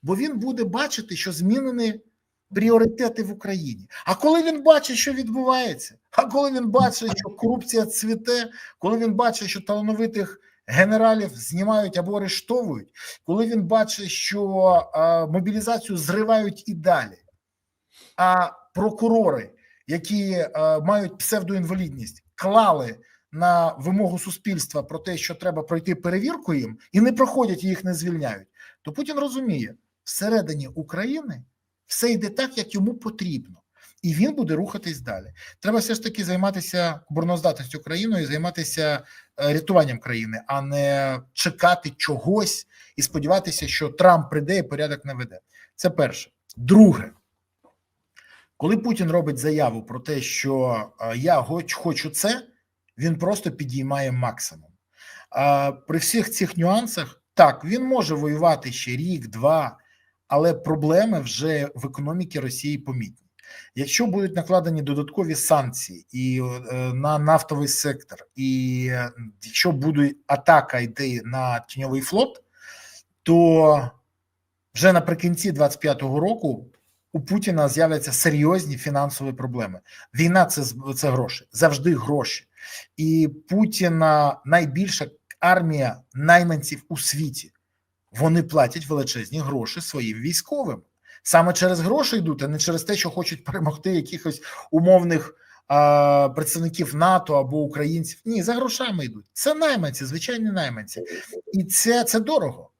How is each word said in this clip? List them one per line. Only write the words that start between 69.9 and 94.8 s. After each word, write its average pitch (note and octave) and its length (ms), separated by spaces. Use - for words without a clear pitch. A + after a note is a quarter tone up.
атака C#3 520
йти A#2+ 460
на B2 340
тіньовий C3+ 420
флот, A3 420
то D#3+ 640
вже F#3 180
наприкінці F3 580
двадцять C#3+ 280
п'ятого C#3 400
року E3+ 480
у D#3+ 80
Путіна F3+ 480
з'являться D3+ 420
серйозні D3+ 680
фінансові C#3 560
проблеми. A#2+ 460
Війна E3+ 300
це D#3+ 180
з-, B2 120
це C#3 140
гроші, B2+ 420
завжди D3 440
гроші. C3 520
І D#3 320
Путіна E3 960
найбільша D#3+ 640
армія D#3+ 640
найманців D#3+ 760
у D#3+ 80
світі. C#3+ 540
Вони D#3+ 320
платять D#3 440
величезні C3+ 520
гроші C#3 420
своїм A2+ 380
військовим. E3 640
Саме E3+ 300
через F3+ 260
гроші A#3 380
йдуть, D#3 260
а C#3 40
не D3+ 100
через E3 260
те, G#3 120
що F#3 140
хочуть E3+ 340
перемогти D#3 480
якихось E3 500
умовних, E3+ 640